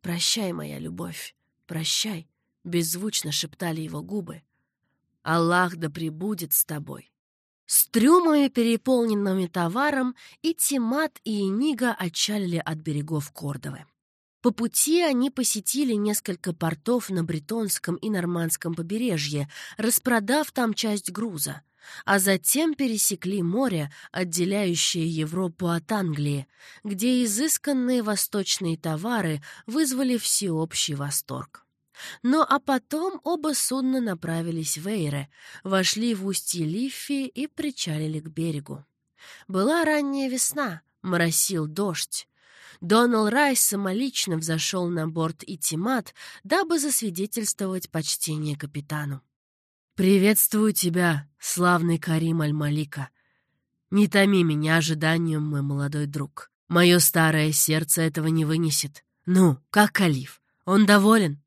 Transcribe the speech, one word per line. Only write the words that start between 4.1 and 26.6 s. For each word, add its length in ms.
«Аллах 540
да 120
пребудет 640
с 140
тобой». 460
С 200
трюмами, 600
переполненными 1000
товаром, 680
и 120
Тимат, 720
и 160
Инига 500
отчалили 720
от 140
берегов 560
Кордовы. 520
По 100
пути 500
они 280
посетили 640
несколько 600
портов 560
на 160
Бретонском 720
и 120
Нормандском 640
побережье, 760
распродав 760
там 200
часть 380
груза, 500
а 140
затем 540
пересекли 680
море, 500
отделяющее 920
Европу 640
от 240
Англии, 560